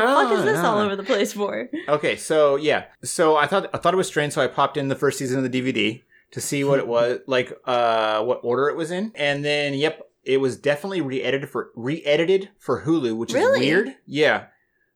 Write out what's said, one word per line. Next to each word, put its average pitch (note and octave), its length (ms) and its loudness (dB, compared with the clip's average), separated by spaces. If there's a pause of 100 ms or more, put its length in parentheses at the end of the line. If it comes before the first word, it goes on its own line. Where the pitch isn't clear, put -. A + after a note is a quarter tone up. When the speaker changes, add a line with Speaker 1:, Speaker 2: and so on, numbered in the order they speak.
Speaker 1:
on, C#4 240 4
Speaker 2:
fuck G#3+ 100 2
is - 40 0
this - 140 2
all - 80 0
Speaker 1:
hold A3 140 2
on. G#3 80 0
Speaker 2:
over G3 80 -4
the G3 80 -6
place B3+ 300 0
for?" G#3 360 -4 (180)
Speaker 1:
Okay, D3 300 0
so, D3 400 2
yeah. C#3+ 280 0 (180)
So D#3 340 2
I D3 100 4
thought, F#3 260 -2
I - 40 -4
thought E3+ 160 2
it F#3 40 0
was F3+ 100 0
strange, D3 260 -2
so D3+ 80 0
I B2 60 2
popped C#3 300 0
in C3+ 120 -2
the C3 60 -2
first C3+ 220 0
season C3 200 -4
of C3+ 60 0
the B2+ 60 -2
D B2+ 120 -2
V C3 100 0
D A2 320 -2 (280)
to A#2+ 100 -10
see C#3+ 220 -4
what C#3 160 2
it - 80 -4
Speaker 3:
<laughs> A#2 80 -2
Speaker 1:
was, A#2+ 320 2
like, B2+ 380 -2
uh, A2+ 580 2
what B2 200 -2
order B2+ 260 2
it C3 60 -2
was E3 160 -6
in. G3+ 240 -4
And C#3+ 300 -2
then, D3 300 0
yep, D3 260 -2 (220)
it C3 140 2
was B2+ 200 0
definitely F3 440 -2
re-edited C3+ 480 -4
for, - 260 -6
re-edited D#3+ 840 0
for A#2+ 260 -4
Hulu, C3 340 0
which A#2 160 -4
Speaker 2:
Really? A4+ 280 2
Speaker 1:
is C3 40 2
weird. G3 300 0 (100)
Yeah. C3+ 400 0 (500)